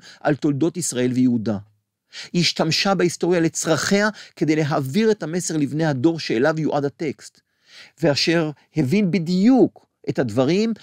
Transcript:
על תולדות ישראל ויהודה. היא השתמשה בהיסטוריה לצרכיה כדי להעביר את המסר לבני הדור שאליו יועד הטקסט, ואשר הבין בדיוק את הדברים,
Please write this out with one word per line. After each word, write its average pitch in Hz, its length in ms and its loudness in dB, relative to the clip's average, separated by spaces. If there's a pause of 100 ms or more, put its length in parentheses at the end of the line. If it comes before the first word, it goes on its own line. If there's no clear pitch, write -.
(200)
על 156 140 0
תולדות 147 420 -2
ישראל 127 360 -2
ויהודה. 120 460 0 (720)
היא 175 100 2
השתמשה 170 520 0
בהיסטוריה 175 460 0
לצרכיה 165 680 0 (280)
כדי 156 200 0
להעביר 151 540 0
את 214 120 -2
המסר 165 340 -6
לבני 139 300 -2
הדור 139 340 0
שאליו 143 380 0
יועד 143 260 -2
הטקסט, - 560 -8 (600)
ואשר 160 500 2 (260)
הבין 165 340 2
בדיוק 185 760 2 (220)
את - 100 -4
הדברים, 156 540 0 (100)